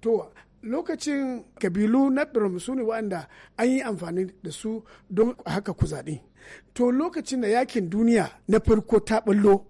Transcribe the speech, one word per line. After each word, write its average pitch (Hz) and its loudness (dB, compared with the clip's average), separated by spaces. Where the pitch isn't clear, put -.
To, 226 -2
lokacin 277 -4
kabilu 214 2
na 269 0
Birom 208 -2
su 247 -8
ne 262 -4
waɗanda 214 -4
an 233 2
yi 262 0
amfani 185 -4
da 165 -10
su 220 -8
don 226 2
haka 185 -4
kuza 151 -4
ɗin. 147 -8
To, 247 2
lokacin 269 -2
da 220 -2
yakin 220 0
duniya 214 2
na 220 4
farko 220 2
ta 214 0
ɓallo 202 4